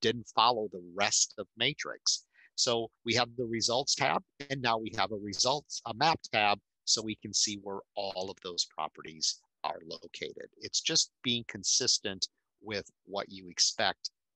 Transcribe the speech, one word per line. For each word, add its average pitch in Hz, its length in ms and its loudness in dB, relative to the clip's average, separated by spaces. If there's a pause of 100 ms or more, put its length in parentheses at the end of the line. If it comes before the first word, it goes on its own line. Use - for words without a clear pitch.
didn't 117 340 2
follow 113 380 6
the 90 100 -10 (100)
rest 101 440 2
of 101 180 -8
Matrix. - 720 -2 (300)
So 117 360 2 (140)
we 117 80 2
have 120 240 4
the 127 80 -2
results 117 500 0
tab, 143 260 2 (280)
and 135 120 -2
now 117 160 4
we 110 200 -6
have 101 160 0
a - 20 -2
results, 113 720 0
a 117 80 -4
map 147 260 4 (140)
tab, 104 260 4 (240)
so - 180 2
we 107 140 -4
can 104 180 -10
see 104 300 0
where 98 160 -6 (160)
all 98 340 -4
of 95 140 -12
those 90 220 -2
properties 80 720 -6 (240)
are 82 240 -4
located. - 720 -10
It's - 240 -4
just - 300 2 (120)
being 120 240 0
consistent 101 800 0 (340)
with 101 300 -6 (140)
what 98 260 -6
you 95 160 -14
expect - 640 0 (260)